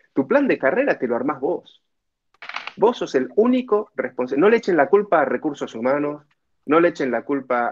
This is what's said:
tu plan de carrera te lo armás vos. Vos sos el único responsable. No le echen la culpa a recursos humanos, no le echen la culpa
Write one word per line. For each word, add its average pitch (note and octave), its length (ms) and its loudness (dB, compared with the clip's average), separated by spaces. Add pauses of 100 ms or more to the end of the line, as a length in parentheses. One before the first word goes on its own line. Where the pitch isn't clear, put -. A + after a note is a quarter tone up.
(140)
tu C3+ 140 0
plan C4+ 200 2
de E3 100 0
carrera F#3 400 0
te C3 100 -2
lo A#2 80 -2
armás C3 260 -4
vos. - 400 -6 (960)
Vos A#3+ 200 2
sos E3+ 180 -4
el C3 200 0
único A#3+ 600 0
responsable. B2+ 460 -4
No G3+ 80 6
le A#3 80 6
echen F#3+ 200 -2
la C#3 100 4
culpa G3+ 340 2
a C3+ 40 2
recursos B2+ 500 -4
humanos, C#3+ 480 -4 (420)
no D3+ 140 2
le E3+ 100 4
echen C#3+ 220 -4
la A#2 120 -4
culpa B2+ 480 -2